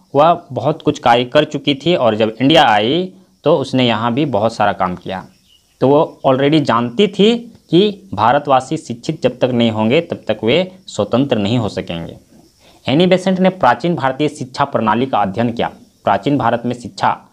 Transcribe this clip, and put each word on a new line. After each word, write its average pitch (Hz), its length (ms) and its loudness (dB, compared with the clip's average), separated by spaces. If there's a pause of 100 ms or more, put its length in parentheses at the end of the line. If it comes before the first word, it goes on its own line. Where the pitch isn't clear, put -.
(160)
वह 165 360 2
बहुत 135 300 -4
कुछ - 180 -2
कार्य 123 260 2
कर 147 180 2
चुकी 143 320 -2
थी 165 200 -2
और 117 200 2
जब 110 260 0
इंडिया 147 260 4
आई, 123 460 0 (300)
तो 156 140 4
उसने 131 300 0
यहाँ 117 260 0
भी 143 120 0
बहुत 110 280 0
सारा 104 200 0
काम 90 220 -2
किया। 92 300 -10 (560)
तो 127 60 2
वो 143 400 2
already 143 340 2
जानती 120 460 0
थी 220 460 0 (160)
कि 196 440 0
भारतवासी 131 640 0
शिक्षित 151 460 -10
जब 123 160 -2
तक - 140 0
नहीं 117 180 2
होंगे, 110 300 0
तब - 260 -10
तक 107 160 -4
वे 156 280 0 (160)
स्वतंत्र 120 500 -2
नहीं 104 200 0
हो 107 120 -2
सकेंगे। 85 480 -10 (680)
एनी 160 200 2
बेसेंट 180 320 0
ने 185 100 4
प्राचीन 165 460 0
भारतीय 135 340 -2
शिक्षा 139 360 -6
प्रणाली 113 400 -2
का 113 160 -2
अध्ययन 107 320 -2
किया। 82 180 -4 (320)
प्राचीन 113 340 0
भारत 117 280 2
में 120 140 -6
शिक्षा - 540 -4